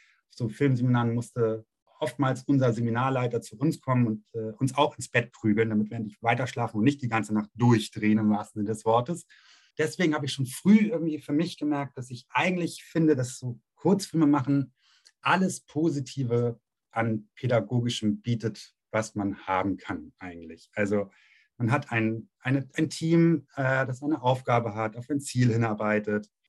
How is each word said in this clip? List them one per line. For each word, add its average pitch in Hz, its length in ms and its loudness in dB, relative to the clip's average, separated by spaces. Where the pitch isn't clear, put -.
auf - 40 -20
so 120 140 -4
Filmseminaren 123 680 2
musste 113 500 -2
oftmals 131 460 -2
unser 131 280 4
Seminarleiter 117 680 -2
zu - 160 -12
uns 147 240 0
kommen 123 260 2
und, 110 180 -4
äh, 110 240 -6
uns 135 160 0
auch 147 220 2
ins - 120 -12
Bett - 240 -2
prügeln, 110 380 2
damit 107 200 0
wir 117 60 -8
endlich 110 260 -8
weiter 117 240 0
schlafen 117 320 -6
und 104 60 2
nicht 143 160 2
die 123 80 -4
ganze 110 240 -2
Nacht 107 220 -2
durchdrehen, 107 640 4
im 107 120 2
wahrsten 107 300 -2
Sinne 104 140 -2
des 107 100 -10
Wortes. 123 420 0
Deswegen 156 360 0
habe 143 120 -4
ich 135 60 -4
schon 135 140 -4
früh 208 420 4
irgendwie 156 320 -2
für - 120 -8
mich 156 260 -2
gemerkt, 143 380 -4
dass 127 140 -12
ich 123 200 -14
eigentlich 170 540 -2
finde, 156 320 2
dass 123 220 -6
so 123 220 -10
Kurzfilme 165 500 2
machen 139 480 2
alles 180 380 0
Positive 127 1000 -2
an 113 440 -2
Pädagogischem 117 880 0
bietet, 113 520 -4
was 110 240 -4
man 101 320 -6
haben 95 300 -2
kann 85 420 -10
eigentlich. 85 560 -16
Also 101 360 -2
man 117 140 -2
hat 143 180 -2
ein, 113 380 -2
eine, 135 340 -2
ein 160 160 -2
Team, 165 560 4
äh, 131 300 0
das 127 160 -8
eine 151 200 -2
Aufgabe 120 520 0
hat, 110 220 -4
auf 123 140 -12
ein 143 100 -2
Ziel 123 320 2
hinarbeitet, 107 800 0